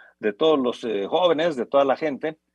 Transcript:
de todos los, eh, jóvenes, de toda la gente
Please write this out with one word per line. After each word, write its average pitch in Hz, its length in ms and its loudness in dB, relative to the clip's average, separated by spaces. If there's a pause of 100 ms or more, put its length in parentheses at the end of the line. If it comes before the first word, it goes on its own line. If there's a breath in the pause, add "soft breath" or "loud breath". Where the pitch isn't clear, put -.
(200 soft breath)
de 208 140 -2
todos 156 260 2
los, 123 240 -2
eh, 101 260 -4
jóvenes, 165 460 2
de 117 100 -4
toda 139 180 2
la 135 140 0
gente 156 400 -6 (160)